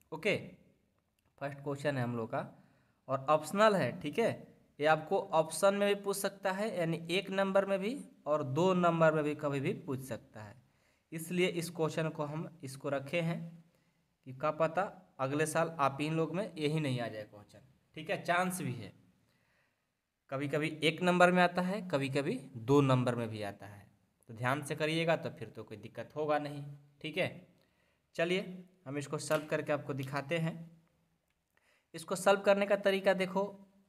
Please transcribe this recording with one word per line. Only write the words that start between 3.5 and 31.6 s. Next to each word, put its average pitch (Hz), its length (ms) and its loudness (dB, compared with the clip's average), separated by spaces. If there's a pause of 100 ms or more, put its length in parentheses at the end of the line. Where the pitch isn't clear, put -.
है, 147 240 -2
ठीक 147 180 -6
है। 220 120 2 (480)
ये 143 80 2
आपको 156 320 2 (140)
ऑप्शन 160 420 4
में 202 140 2
भी 202 140 4
पूछ 196 140 -2
सकता 196 360 -4
है, 202 260 -4
यानी 165 220 0 (100)
एक 185 200 -2
नंबर 196 360 2
में 196 120 0
भी 214 180 -4 (300)
और 147 180 2
दो 160 300 2
नंबर 165 400 6
में 156 100 2
भी 147 100 0
कभी 143 260 -2
भी 131 120 0 (140)
पूछ 131 160 -4
सकता 110 400 -12
है, 104 120 -16 (580)
इसलिए 175 360 -2
इस 170 220 -4
क्वेश्चन 160 380 -2
को 156 160 -6
हम 151 240 -6 (160)
इसको 135 240 -10
रखे 139 320 -2
हैं 165 180 -2 (880)
कि 131 60 -14
क्या 143 200 -2
पता 160 300 0 (380)
अगले 143 260 0
साल 165 240 0 (100)
आप 135 200 2
इन 156 160 -2
लोग 160 180 -2
में 190 80 -2 (140)
यही 151 240 0
नहीं 127 200 -2
आ 117 80 -4
जाए 107 160 -10
क्वेश्चन, 104 360 -20 (360)
ठीक 160 140 -8
है, 180 120 -4
चांस 180 400 0
भी 131 100 -4
है। 107 200 -12 (1400)
कभी 139 160 -4
कभी 151 340 -2
एक 160 200 6
नंबर 180 300 8
में 180 100 6
आता 175 200 4
है, 190 260 -2
कभी 139 220 0
कभी 147 280 0 (180)
दो 127 240 6
नंबर 127 340 4
में 117 140 -4
भी 107 160 -8
आता 98 220 -10
है, 101 200 -20 (420)
तो 120 60 -14
ध्यान 127 280 0
से 147 120 -4
करिएगा 160 420 2
तो 135 140 -4
फिर 110 180 -12
तो 107 160 -14
कोई 110 140 -14
दिक्कत 110 380 -14
होगा 147 220 2
नहीं, 143 260 -8 (380)
ठीक 156 160 -8
है। - 300 -4 (680)
चलिए, 180 480 -2 (220)
हम 135 120 -6
इसको 143 200 -4
solve 151 280 0
करके 151 260 -2
आपको 139 220 -4
दिखाते 135 440 -4
हैं। 165 160 -2 (1400)